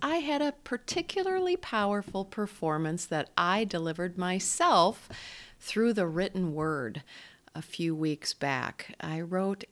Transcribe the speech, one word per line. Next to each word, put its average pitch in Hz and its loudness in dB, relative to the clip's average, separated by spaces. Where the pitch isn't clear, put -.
I 302 2
had 294 0
a 285 2
particularly 370 -2
powerful 202 -2
performance 160 -2
that 156 -2
I 190 2
delivered 175 -2
myself 190 4
through 226 2
the 185 2
written 180 0
word 147 -2
a 160 -6
few 165 -2
weeks 156 -2
back. - -2
I 160 -4
wrote 190 -2